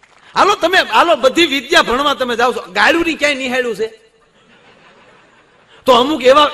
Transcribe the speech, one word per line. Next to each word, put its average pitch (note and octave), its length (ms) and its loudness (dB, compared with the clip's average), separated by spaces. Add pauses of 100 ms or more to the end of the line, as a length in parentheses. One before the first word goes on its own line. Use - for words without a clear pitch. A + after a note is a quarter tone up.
(360)
હાલો F4 200 2
તમે, F4+ 220 0
હાલો D4+ 380 2
બધી B3+ 300 2
વિદ્યા C#4+ 360 0
ભણવા C4+ 320 0
તમે A#3+ 220 -4
જાઓ A#3+ 180 0
છો, G3 180 -12
ગાળુંની D4+ 420 0
ક્યાંય C#4+ 220 -2
નિહાળ્યું B3 400 -4
છે? G#3+ 280 -8 (1800)
તો C4 80 -4
અમુક B3 300 -2
એવા, C#4 300 4